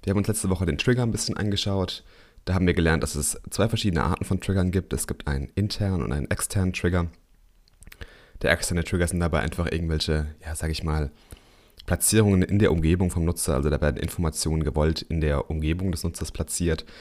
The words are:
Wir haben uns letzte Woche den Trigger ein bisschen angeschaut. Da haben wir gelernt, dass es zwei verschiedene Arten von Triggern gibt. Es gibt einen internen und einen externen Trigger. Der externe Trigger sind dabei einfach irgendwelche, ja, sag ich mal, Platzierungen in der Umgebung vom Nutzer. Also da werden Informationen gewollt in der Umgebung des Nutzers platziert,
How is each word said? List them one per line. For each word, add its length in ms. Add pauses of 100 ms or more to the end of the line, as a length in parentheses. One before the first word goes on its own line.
Wir 60
haben 60
uns 100
letzte 220
Woche 160
den 120
Trigger 240
ein 80
bisschen 260
angeschaut. 680 (400)
Da 100
haben 120
wir 80
gelernt, 280
dass 140
es 240 (100)
zwei 180
verschiedene 360
Arten 200
von 160
Triggern 300
gibt. 220
Es 160
gibt 180
einen 300
internen 440
und 120
einen 180
externen 420
Trigger. 360 (1300)
Der 120
externe 320
Trigger 240
sind 100
dabei 220
einfach 300
irgendwelche, 580 (160)
ja, 100
sag 160
ich 140
mal, 260 (760)
Platzierungen 560
in 180
der 100
Umgebung 400
vom 140
Nutzer. 320
Also 120
da 120
werden 160
Informationen 680
gewollt 400
in 180
der 300
Umgebung 400
des 140
Nutzers 260
platziert, 540 (160)